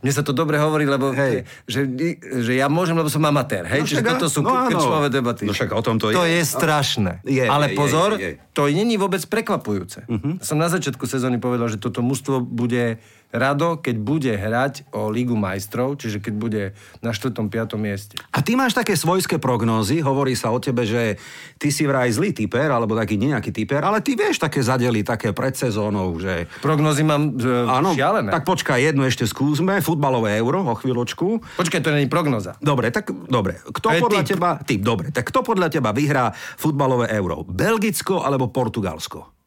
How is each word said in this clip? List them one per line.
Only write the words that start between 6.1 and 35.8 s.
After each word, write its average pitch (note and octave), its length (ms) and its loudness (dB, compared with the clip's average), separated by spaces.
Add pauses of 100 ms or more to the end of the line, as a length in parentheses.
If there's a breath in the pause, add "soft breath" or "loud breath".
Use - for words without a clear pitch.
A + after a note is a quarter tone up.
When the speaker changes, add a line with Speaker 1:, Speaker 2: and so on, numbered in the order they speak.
Speaker 1:
To E3+ 160 2
Speaker 2:
je. E3 60 2
Speaker 1:
je E3+ 100 2
strašné. C#3+ 720 0 (100)
Speaker 2:
Je, B2+ 240 0
Speaker 1:
Ale C#3+ 240 2
Speaker 2:
je, - 20 -4
je, - 40 -2
Speaker 1:
pozor, D3+ 360 2
Speaker 2:
je, F#2+ 220 -4
je. - 160 -20
Speaker 1:
to C#3+ 160 2
není G3+ 320 2
vôbec F#3+ 240 0
prekvapujúce. D#3+ 840 -4
Speaker 2:
Mhm. C3+ 380 -4
Speaker 1:
Som D3+ 160 -2
na E3 80 2
začiatku C#3+ 400 -2
sezóny B2+ 320 -2
povedal, A#2+ 320 -2
že G#2+ 80 -4
toto A#2+ 240 -4
mužstvo C3 400 0
bude... A#2+ 560 -2 (300 loud breath)
Rado, C#3+ 480 0
keď A#2+ 200 -4
bude C3 340 0
hrať A2+ 580 -2
o G#2+ 220 -4
Ligu A#2+ 240 0
majstrov, G#2+ 640 -2
čiže G#2 220 -6
keď G#2 140 -6
bude G#2+ 280 -2 (360 loud breath)
na A#2 120 -4
štvrtom, A2 400 -4
piatom A2+ 260 -4
mieste. G2+ 380 -6 (140 loud breath)
Speaker 2:
A - 120 -2
ty A3 140 0
máš B3+ 180 2
také A3+ 220 2
svojské E3+ 420 2
prognózy, A2+ 640 2
hovorí C#3 340 2
sa A2+ 160 -2
o A#2 100 0
tebe, A#2+ 280 0
že A2 320 0 (380 loud breath)
ty D3 120 -2
si D3 160 0
vraj C3+ 240 2
zlý D#3 240 0
typer, A#2+ 380 0
alebo A#2 240 2
taký G#2 240 0
nejaký A#2 320 0
typer, C#3 320 -2
ale G3+ 160 2
ty C#4 160 0
vieš G4 240 2
také D3 240 0
zadely, A#2+ 400 2
také G#2+ 320 -2
pred C3 180 -2
sezónou, G#2 640 -2
že E2+ 300 -4 (140 loud breath)
Speaker 1:
Prognózy D3+ 420 2
mám, D3+ 320 2
e, B2 320 2
Speaker 2:
Áno, C#3 260 2
Speaker 1:
šialené. D3 380 2
Speaker 2:
tak D#3 160 0
počkaj, D#3 400 2
jednu C#3 180 4
ešte B2 220 0
skúsme, D3+ 520 2
futbalové C3 600 2
euro, D3 240 2
o B2+ 100 0
chvíľočku. C3 840 -2
Speaker 1:
Počkaj, E3+ 240 0
to D#3+ 80 2
není D3 160 2
prognoza. C3+ 520 0
Speaker 2:
Dobre, C#3 300 2
tak, G#3 220 -2 (160)
dobre. F#2+ 340 0
Kto - 240 -10
Speaker 1:
To A3 80 4
je E3 80 4
Speaker 2:
podľa G3 220 4
Speaker 1:
tip. - 100 -2
Speaker 2:
teba, F3 240 2
tip, G#2+ 240 -2
dobre, G#2+ 300 0
tak A#2+ 160 -2
kto C4 160 0
podľa F#3+ 260 2
teba C3 220 0